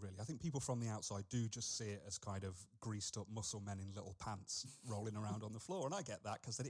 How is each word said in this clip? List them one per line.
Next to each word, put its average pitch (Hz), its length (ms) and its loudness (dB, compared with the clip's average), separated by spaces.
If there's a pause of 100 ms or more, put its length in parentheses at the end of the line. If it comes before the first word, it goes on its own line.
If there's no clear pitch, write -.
really. 95 200 -4
I 107 40 0
think 135 160 -2
people 143 200 2
from 123 200 4
the 117 80 2
outside 104 400 0
do 120 180 4
just 113 300 0
see 117 140 0
it 101 160 -2
as 101 120 -4
kind 98 260 0
of 92 120 -2 (240)
greased 107 380 0
up 98 140 0
muscle 110 280 0
men 98 180 0
in 98 160 -2
little 95 240 -6
pants - 480 -2 (100)
<laughs> - 120 -8
rolling 107 280 0
around 107 280 2
on 107 80 -2
the 110 80 -4
floor. 180 260 2
And 151 80 2
I 202 80 2
get 110 220 -4
that 104 180 0
'cause - 160 -2
it 131 120 0